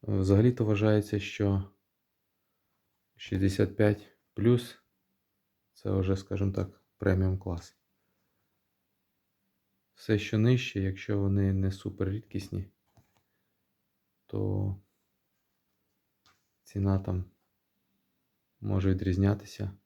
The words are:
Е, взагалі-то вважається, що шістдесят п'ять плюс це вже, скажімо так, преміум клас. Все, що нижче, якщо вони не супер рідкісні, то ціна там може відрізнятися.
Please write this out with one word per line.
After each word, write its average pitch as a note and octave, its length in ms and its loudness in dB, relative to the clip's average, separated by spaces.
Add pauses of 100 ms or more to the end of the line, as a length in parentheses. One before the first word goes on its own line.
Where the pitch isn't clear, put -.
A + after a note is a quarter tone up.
Е, G2+ 100 0
взагалі-то G#2+ 460 4
вважається, G#2 560 2
що G2 500 -2 (1500)
шістдесят G2 600 0
п'ять G#2 400 0 (180)
плюс B2 440 0 (920)
це - 180 -8
вже, F#2+ 260 2
скажімо G2 360 -2
так, G2 300 -4 (140)
преміум F#2+ 420 2
клас. F2 380 -10 (2250)
Все, - 240 0
що A2 200 -2
нижче, A#2+ 420 2
якщо F#2+ 380 -4
вони G2 340 2
не F#2+ 200 0
супер G2 380 -6
рідкісні, G2 600 -8 (1600)
то G1+ 500 -4 (1900)
ціна G2 360 0
там F#2+ 260 -4 (1400)
може G2 300 0
відрізнятися. F#2+ 800 0 (160)